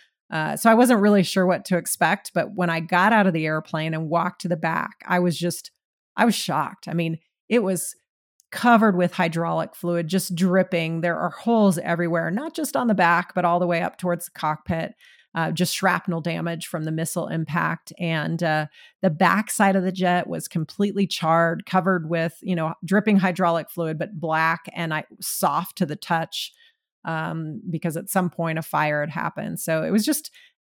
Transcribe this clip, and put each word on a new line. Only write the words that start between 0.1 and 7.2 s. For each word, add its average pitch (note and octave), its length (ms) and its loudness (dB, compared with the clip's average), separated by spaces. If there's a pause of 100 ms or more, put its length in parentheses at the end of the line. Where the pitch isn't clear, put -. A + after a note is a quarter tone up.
Uh, D#3 240 -4
so A3+ 160 4
I - 20 8
wasn't A#3 280 6
really G#3 200 6
sure F#3 240 2
what F3+ 200 0
to F3+ 120 0
expect, E3+ 560 -2
but F3 220 -2
when F3+ 140 0
I E3 100 -2
got F3+ 320 4
out G#3 160 6
of F3 60 2
the D#3+ 120 0
airplane D#3 480 -2
and D#3+ 160 -4
walked E3+ 320 -2
to F3+ 60 -4
the E3+ 80 0
back, - 500 -4
I F3+ 140 2
was F3 180 2
just, E3+ 320 -6 (460)
I G3+ 80 2
was A#3 100 4
shocked. - 540 -4
I D#3+ 60 -6
mean, E3 260 -2 (300)